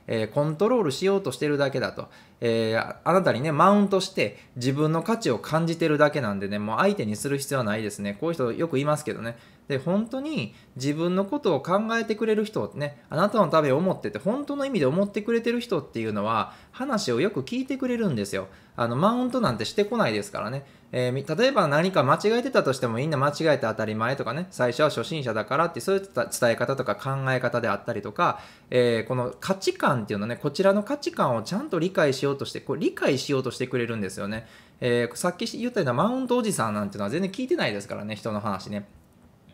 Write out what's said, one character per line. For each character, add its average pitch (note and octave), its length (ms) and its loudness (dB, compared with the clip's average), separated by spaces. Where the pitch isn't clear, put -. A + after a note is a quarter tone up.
え A2 200 0
ー、 G#2+ 40 -8
コ D3 140 0
ン D3+ 140 -2
ト G3 100 2
ロ A#3+ 140 4
ー - 20 2
ル C#3+ 80 2
し D3+ 140 -4
よ G3 140 4
う - 20 -4
と F#3 100 -4
し - 60 -8
て D3+ 100 -2
る D3 100 2
だ C#3 140 2
け C3+ 80 -2
だ F#2+ 140 -2
と。 - 160 -10
え A2+ 340 2
ー、 - 20 4
あ、 - 280 -2
あ D#3+ 80 4
な F#3+ 80 6
た D3+ 100 4
に A2 80 0
ね、 D3+ 140 0
マ E3 180 8
ウ G#3 120 8
ン F#3+ 40 4
ト F#3+ 140 4
し - 80 -4
て A#2 280 -2
自 B2+ 160 2
分 D3+ 180 2
の E3 100 0
価 A3+ 160 0
値 E3 140 0
を G#2+ 80 2
感 E3 260 0
じ E3 120 -2
て E3 100 2
る D3+ 100 4
だ D3 140 8
け D3 80 -2
な G#2+ 140 0
ん G2 60 -2
で G2 100 -4
ね、 G#2 100 -2
も G#2+ 160 -2
う A#2 40 0
相 G3 140 4
手 D3+ 120 -2
に G#2+ 100 -2
す C#3 140 -4
る C#3 80 2
必 C#3 160 -4
要 C3+ 60 0
は B2 40 0
な G#2 140 0
い A2+ 40 -4
で G#2 80 -2
す - 100 -10
ね。 G2+ 200 -4
こ D#3 80 -2
う - 40 2
い - 0 -
う - 20 -2
人 B2 180 0
よ D#3+ 160 -2
く C#3 120 0
い C#3 40 0
ま D3 140 2
す - 80 -8
け G#2 80 -4
ど A2 80 -8
ね。 A#2 160 -8
で、 C#3 80 0
本 F#3+ 300 0
当 C4 120 -6
に C#4 340 -4
自 C#3 180 -2
分 F3 220 0
の G3 80 2
こ C#4+ 160 -2
と F3+ 160 2
を C3 60 0
考 G3 220 0
え A3+ 60 0
て A3 120 -2
く A3 100 -2
れ G#3+ 100 2
る G#3+ 80 0
人 C#3 320 -4
ね、 C#3+ 340 -8
あ C#3 60 -6
な F#3+ 140 4
た A#3 80 0
の F#3+ 100 4
た D#3 140 4
め C#3+ 100 2
を C3 60 4
思 F3+ 160 2
っ - 60 -6
て G#2 120 -4
て、 G#2+ 80 -6
本 C4+ 260 -2
当 C#4+ 120 -6
の C#4 80 -2
意 C#4 60 -4
味 G3+ 100 0
で C3+ 40 4
思 E3+ 200 4
っ - 20 -6
て G#3 140 -4
く A#3 100 -4
れ A#3 80 2
て A#3 100 -2
る A#3 120 0
人 G3+ 180 -2
っ C#3 100 -10
て A2+ 120 -6
い A2 40 -2
う A2 60 -2
の G#2 140 -2
は、 A2 260 0
話 B3 400 -2
を A#2 80 2
よ G#3 100 2
く - 120 -4
聞 A#3+ 160 -4
い C4 60 -4
て C4+ 120 -6
く C4 100 -4
れ B3 80 0
る A3+ 140 0
ん C3+ 60 0
で G#2 100 -2
す G2 100 -8
よ。 F#2+ 120 -4
あ A#2 140 0
の、 A#2+ 80 -2
マ G3 160 4
ウ B3 100 0
ン B3 80 -2
ト C4 80 0
な E3+ 120 2
ん A2 60 -2
て G#2+ 60 -4
し - 100 -6
て G3+ 120 2
こ A3+ 100 -4
な F#3 140 2
い A2 40 0
で G#2 80 0
す - 120 -10
か G2+ 80 -4
ら G#2 80 -4
ね。 C#3 160 -8
え B2+ 180 0
ー、 - 40 -2
み-、 C#3 120 -4
例 F3+ 220 2
え C4+ 40 4
ば G3 160 4
何 D#3+ 240 4
か E3 120 4
間 C#3+ 120 6
違 A3 240 2
え B3 40 -4
て C4+ 80 -2
た G3+ 120 6
と C#3 100 2
し - 60 -2
て B2+ 80 0
も、 A2+ 100 0
み C3+ 80 0
ん D#3+ 40 -2
な D3 80 0
間 C#3 120 2
違 C#3+ 120 -4
え D3+ 160 4
て - 40 -2
当 A2 120 0
た A2 120 -2
り G#2+ 100 -4
前 A#2+ 220 0
と A#2+ 80 -4
か A2+ 80 -4
ね、 F3+ 180 -6
最 B2 200 2
初 C#3 100 0
は D3+ 80 6
初 A#2 160 -2
心 D#3 180 -4
者 A#2 100 -2
だ G#2+ 120 -2
か C3 100 -4
ら D#3+ 120 2
っ E3+ 60 -6
て、 A#2+ 60 -6
そ F#3+ 140 0
う G3 40 2
い - 20 0
う G3 140 -10
伝 A#2 380 2
え A2 60 4
方 A#2+ 180 0
と B2+ 80 -4
か G#2 120 0
考 C3+ 360 -4
え B2+ 80 2
方 A#2+ 220 0
で A2+ 80 0
あ G2+ 60 2
っ - 100 -10
た A#2+ 80 -6
り G#2+ 80 -4
と G#2 100 -8
か、 D#3+ 300 -2
え A#2+ 360 4
ー、 - 20 -16
こ B2+ 80 -2
の B2 240 -2
価 F#3+ 160 -2
値 F4+ 180 -2
観 C#3+ 300 0
っ - 40 -6
て A2 60 -4
い G2+ 40 -2
う - 20 -2
の G#2 80 -2
ね、 A#2+ 80 -4
こ C#3+ 160 -4
ち E3 120 -4
ら G3 100 6
の G#3 100 2
価 C#4+ 140 -4
値 E4 160 -6
観 C3+ 240 2
を G#2+ 60 -4
ち E3 120 -6
ゃ A3 40 -2
ん D4+ 100 -8
と F3 100 0
理 F3+ 120 0
解 D3+ 220 4
し C#3 120 -2
よ C#3 80 2
う C#3 40 -4
と C3 60 -6
し - 80 -8
て、 - 80 -8
こ - 140 -6
う、 C3 40 -2
理 C#4+ 160 -2
解 F#3 240 2
し - 140 -2
よ C3 80 4
う B2+ 40 -2
と B2 80 -2
し - 60 -10
て B2 100 -2
く C3 100 -2
れ A#2 100 0
る A2+ 80 -4
ん A2 60 -4
で F#2 80 -2
す F#2+ 100 -10
よ G2+ 80 -4
ね。 A2 180 -6
え A#2+ 280 2
ー、 - 60 -12
さ F3+ 140 -2
っ F3 80 -8
き A3+ 80 -4
言 A3+ 240 -6
っ - 20 -8
た A3 80 0
よ F3 40 2
う - 20 2
な B2 80 0
マ D#3 140 2
ウ B3+ 120 0
ン C4 80 -4
ト B3 100 2
お B3 40 2
じ G#3+ 100 0
さ A2+ 180 0
ん G#2 40 -2
な G#2 100 -2
ん G2+ 60 -4
て G2 60 -12
い - 20 -8
う - 20 -8
の G2+ 60 -2
は G2+ 40 -2
全 D#3 120 -2
然 F#3+ 100 -2
聞 C4 120 -6
い B3+ 40 -6
て F4 80 0
な A#3 120 0
い A2+ 40 0
で G2+ 80 -4
す G2+ 80 -12
か G#2 80 -8
ら G#2 80 -8
ね、 G#2+ 120 -6
人 G#2+ 180 -6
の G#2 80 -4
話 G2+ 260 -4
ね。 G2+ 220 -8